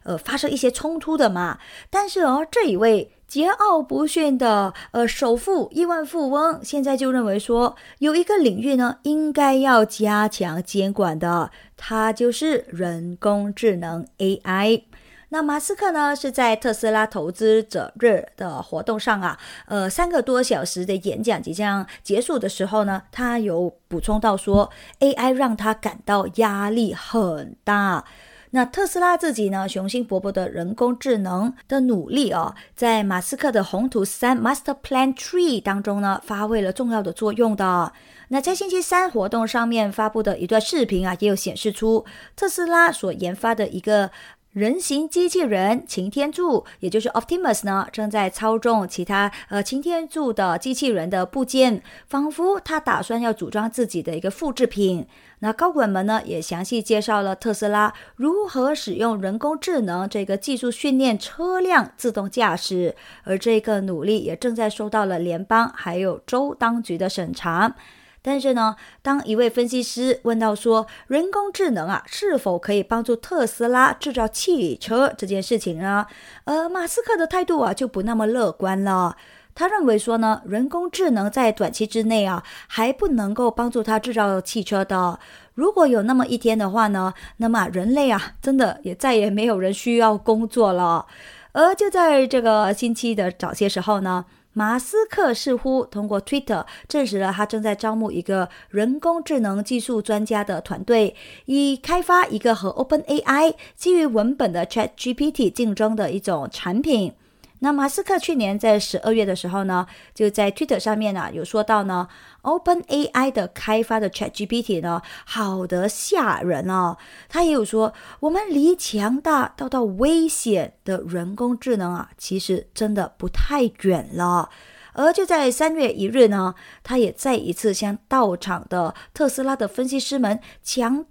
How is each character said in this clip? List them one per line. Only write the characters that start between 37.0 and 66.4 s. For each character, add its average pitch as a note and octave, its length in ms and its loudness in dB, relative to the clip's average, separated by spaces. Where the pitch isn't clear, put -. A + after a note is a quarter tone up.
的 F3+ 120 -4
作 G#3+ 180 -2
用 A3 240 2
的。 F3+ 380 0
那 C4+ 120 0
在 F4+ 140 0
星 G4 140 -6
期 F#4 120 0
三 F4+ 280 0
活 G#3 200 -2
动 A3+ 180 0
上 A#3 200 0
面 A3 240 0
发 G#3+ 180 -2
布 A3 140 -2
的 G3+ 160 0
一 F3+ 80 -4
段 A3 120 4
视 C4+ 240 0
频 F#3 240 0
啊， F3+ 120 -2
也 G#3 100 2
有 G3 60 2
显 - 200 -6
示 - 160 -2
出 A3 340 0
特 G4 140 -2
斯 F4 160 -2
拉 E4+ 260 4
所 - 220 -4
研 F3+ 220 -4
发 A3+ 180 0
的 G#3+ 140 0
一 - 120 -8
个 G3+ 300 2
人 A3 280 0
形 D4+ 280 -2
机 F4 220 0
器 F#4 120 0
人 G#3 460 0
擎 F#3+ 220 -6
天 C#4+ 220 -2
柱， E4+ 340 0
也 F3+ 100 -4
就 G3+ 100 0
是 A3 100 -2
Optimus D4 560 -2
呢， G3 260 -2
正 G#3+ 180 -4
在 G3+ 200 0
操 A3 280 -2
纵 A3 300 0
其 F3+ 180 -8
他， G3+ 260 0
呃， G3+ 120 -2
擎 C4 180 -4
天 E4 280 -4
柱 C#4 260 -4
的 F#3 240 0
机 B3+ 160 -4
器 C4+ 140 -2
人 F3+ 200 0
的 F#3 160 0
部 B3 220 -4
件， B3+ 380 2
仿 C#4+ 240 -2
佛 F#4 280 0
他 D#4 200 -4
打 C#4 200 0
算 A#3 220 -4
要 A#3 100 0
组 - 180 -6
装 G#3+ 200 -4
自 A#3 160 -2
己 F3 160 -6
的 D#3+ 140 -6
一 C#3 40 -6
个 F#3+ 120 -4
复 - 200 -4
制 B3+ 140 2
品。 F#3+ 420 -2
那 G#3+ 120 -2
高 F4 180 0
管 C4+ 180 2
们 F#3+ 160 -2
呢， G#3+ 200 0
也 E3 160 -6
详 F3 240 -6
细 A#3 160 -2
介 G#3+ 180 2
绍 G#3+ 220 0
了 G3 140 -2
特 A3 180 -4
斯 G#3 140 -2
拉 G#3 260 2
如 F4+ 320 0
何 C4+ 280 0
使 G#3 200 -8
用 A3 260 -2
人 G3 180 -4
工 D4+ 180 -2
智 D#4 240 -2
能 F#3 280 -4
这 G3+ 160 -4
个 G3 100 -2
技 B3 220 -4
术 B3 120 -4
训 C4 280 0
练 B3+ 200 2
车 F#4 420 -4
辆 F4+ 360 2
自 A#3+ 160 -2
动 G3 180 -4
驾 G#3 260 0
驶， F3+ 400 -4
而 F#3+ 140 -4
这 A3 240 2
个 G#3 200 -2
努 F3+ 220 -4
力 G#3 160 2
也 E3 160 -4
正 A#3+ 200 -4
在 A3 140 0
受 G#3+ 200 -6
到 G#3+ 160 0
了 F#3 120 -2
联 F3 260 -4
邦 A3+ 320 2
还 F3 220 -6
有 F#3 300 -2
州 C#4 300 0